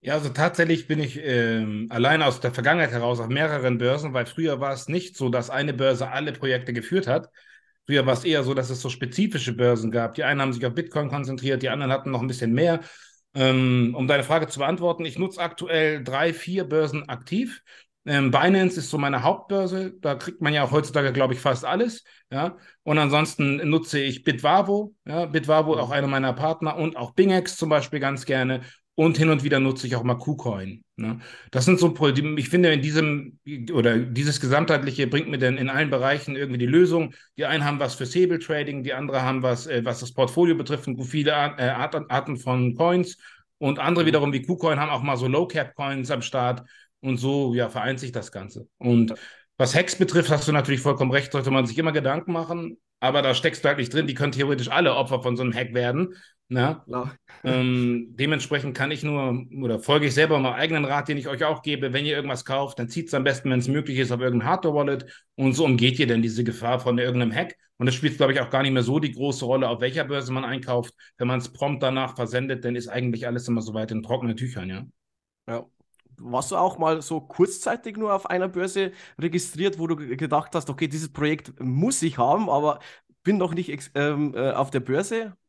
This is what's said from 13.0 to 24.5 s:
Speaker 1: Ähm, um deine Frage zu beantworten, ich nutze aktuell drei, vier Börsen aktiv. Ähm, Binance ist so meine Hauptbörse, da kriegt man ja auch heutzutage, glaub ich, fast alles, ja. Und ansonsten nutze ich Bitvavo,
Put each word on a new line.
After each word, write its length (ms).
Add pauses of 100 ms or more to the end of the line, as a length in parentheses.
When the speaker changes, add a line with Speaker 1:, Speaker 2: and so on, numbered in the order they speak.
Speaker 1:
Ähm, 640
um 100
deine 180
Frage 220
zu 120
beantworten, 460
ich 140
nutze 220
aktuell 640
drei, 300
vier 300
Börsen 440
aktiv. 540 (440)
Ähm, 240
Binance 500
ist 100
so 80
meine 240
Hauptbörse, 800
da 160
kriegt 240
man 140
ja 100
auch 60
heutzutage, 420
glaub 200
ich, 80
fast 240
alles, 400 (280)
ja. 240 (260)
Und 160
ansonsten 580 (120)
nutze 320
ich 240
Bitvavo, 680 (120)